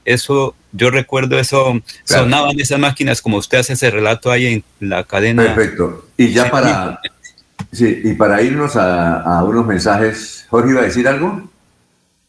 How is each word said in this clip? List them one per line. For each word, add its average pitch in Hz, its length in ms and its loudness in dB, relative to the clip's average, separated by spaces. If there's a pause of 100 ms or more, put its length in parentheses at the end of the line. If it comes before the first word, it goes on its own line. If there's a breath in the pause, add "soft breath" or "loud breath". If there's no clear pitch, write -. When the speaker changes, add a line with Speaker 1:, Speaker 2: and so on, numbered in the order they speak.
Speaker 1:
Eso 135 500 0 (180)
yo 113 180 2
recuerdo, 131 480 -2
eso 131 440 0 (240 loud breath)
Speaker 2:
Claro. - 180 2
Speaker 1:
sonaban 143 360 0
esas 139 180 -2
máquinas, 135 440 -2
como 107 160 0
usted 127 200 0
hace 123 140 -2
ese 127 180 0
relato 107 400 0
ahí 123 160 2
en 113 180 -2 (240)
la 92 160 -2
cadena. 113 380 2 (120)
Speaker 2:
Perfecto. 87 520 -2 (100)
Y 117 160 4
ya 123 120 2
Speaker 1:
Sí. 123 60 0
Speaker 2:
para, 123 500 -2 (720)
sí, 113 320 0
y 110 100 0
para 104 280 2
irnos 143 340 0
a, 87 460 0
a 85 220 0
unos 113 220 0
mensajes, 107 840 -2
Jorge, 120 220 2
¿iba 131 120 2
a - 20 2
decir 123 240 0
algo? 156 340 -2 (880)